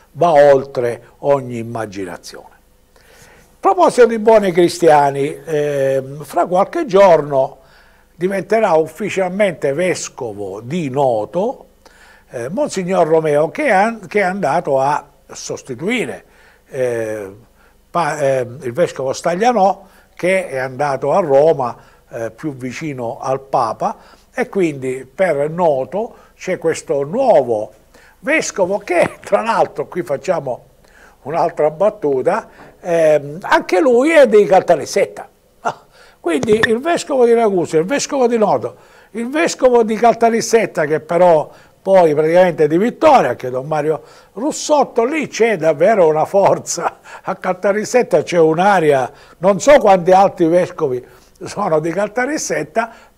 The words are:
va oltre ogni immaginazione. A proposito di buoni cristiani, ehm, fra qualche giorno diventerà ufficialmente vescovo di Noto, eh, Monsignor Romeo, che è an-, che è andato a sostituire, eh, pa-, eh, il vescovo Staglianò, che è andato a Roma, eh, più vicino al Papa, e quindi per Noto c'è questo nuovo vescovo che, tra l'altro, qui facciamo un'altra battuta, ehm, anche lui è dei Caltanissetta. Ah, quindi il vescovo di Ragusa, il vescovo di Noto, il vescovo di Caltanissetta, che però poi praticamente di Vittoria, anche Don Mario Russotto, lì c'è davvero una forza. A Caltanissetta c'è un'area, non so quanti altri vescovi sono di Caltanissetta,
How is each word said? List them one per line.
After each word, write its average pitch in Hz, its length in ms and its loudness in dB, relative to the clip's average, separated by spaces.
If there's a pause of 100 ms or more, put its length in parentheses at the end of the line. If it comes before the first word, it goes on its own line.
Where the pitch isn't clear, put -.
(120)
va 165 200 0
oltre 139 760 4 (100)
ogni 131 400 -2
immaginazione. 107 960 -12 (380)
A - 640 -20
proposito 330 480 4
di 226 120 -2
buoni 214 340 4
cristiani, 151 920 2
ehm, 143 800 -2
fra 330 240 -2
qualche 190 400 -2
giorno 156 720 4 (560)
diventerà 196 580 -2
ufficialmente 180 1040 -2
vescovo 113 880 -6
di 151 260 -6
Noto, 135 800 -4 (640)
eh, 123 180 -10
Monsignor 185 580 -2
Romeo, 156 440 2
che 294 160 -4
è 254 40 2
an-, 208 360 0
che 208 140 -2
è - 20 2
andato 175 580 -2
a 139 260 -2 (240)
sostituire, 139 920 -8 (440)
eh, 113 640 -6 (600)
pa-, 156 280 -4
eh, 135 220 0
il 123 320 -10
vescovo 135 400 -4
Staglianò, 190 720 -2 (280)
che 185 340 -2
è 135 100 -8
andato 135 540 -4
a 190 80 2
Roma, 139 560 2 (340)
eh, 113 200 -8
più 147 240 -10
vicino 127 640 -10
al 135 200 -4
Papa, - 560 -4 (380)
e 247 140 -4
quindi 131 640 -6
per 151 360 -2
Noto 165 680 -4 (200)
c'è 185 220 -8
questo 143 460 -4
nuovo 147 680 0 (460)
vescovo 202 600 -4
che, 339 440 -2
tra - 200 -2
l'altro, 180 440 -2
qui 180 160 -8
facciamo 143 600 -6 (580)
un'altra 156 480 -2
battuta, 165 800 -2 (320)
ehm, 156 600 0
anche 349 380 0
lui 262 300 4
è 302 160 6
dei 208 180 4
Caltanissetta. 175 840 0 (320)
Ah, - 200 -8 (400)
quindi 247 460 0
il 226 120 0
vescovo 294 460 0
di 233 80 4
Ragusa, 196 460 0
il 160 60 2
vescovo 269 420 -2
di 233 100 -2
Noto, 151 400 -2 (360)
il 233 180 -8
vescovo 262 520 2
di 220 120 -2
Caltanissetta, 226 920 0
che 147 160 -2
però 170 500 2 (300)
poi 180 320 4
praticamente 160 560 2
di 160 80 0
Vittoria, 226 540 4
anche 120 180 -8
Don 127 180 -6
Mario 156 360 -2 (320)
Russotto, 254 680 -2
lì 285 240 -4
c'è 220 280 0
davvero 165 500 2
una 156 200 0
forza. 170 720 0 (240)
A 190 120 -8
Caltanissetta 196 880 -2
c'è 175 160 -2
un'area, 160 720 2 (280)
non 190 200 0
so 277 200 6
quanti 190 320 2
altri 185 380 4
vescovi 160 540 -2 (420)
sono 180 360 -4
di 165 100 -4
Caltanissetta, 208 1000 -6 (260)